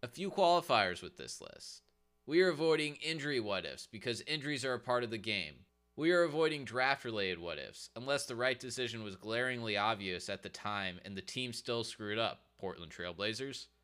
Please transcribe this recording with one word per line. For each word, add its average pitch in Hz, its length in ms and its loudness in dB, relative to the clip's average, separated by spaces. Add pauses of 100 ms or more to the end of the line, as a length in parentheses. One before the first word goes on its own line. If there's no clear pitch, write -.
A 110 60 -6
few 180 240 -4
qualifiers 151 720 6
with - 140 -12
this - 240 -10
list. - 420 -16 (420)
We 160 160 6
are 185 80 8
avoiding 151 460 4
injury 147 440 0
what 98 260 0
ifs 67 220 -8
because 113 340 -4
injuries 147 420 -4
are 131 100 0
a 113 60 -2
part 123 240 2
of 113 60 -4
the 113 80 -4
game. 95 380 -2 (400)
We 160 180 2
are 175 100 6
avoiding 156 400 2
draft-related 110 760 0
what 82 200 -4
ifs, - 360 -12
unless 135 300 0
the 123 100 -6
right 123 220 0
decision 117 460 -4
was 95 140 -8
glaringly 117 580 -2
obvious 98 540 0
at 98 120 -6
the 98 80 -10
time 98 540 -4
and 98 140 -8
the 95 40 -6
team 123 300 -6
still 117 320 -4
screwed 107 340 -4
up, 110 260 -2 (140)
Portland 85 340 -8
Trail 87 220 -6
Blazers. 110 540 -4 (160)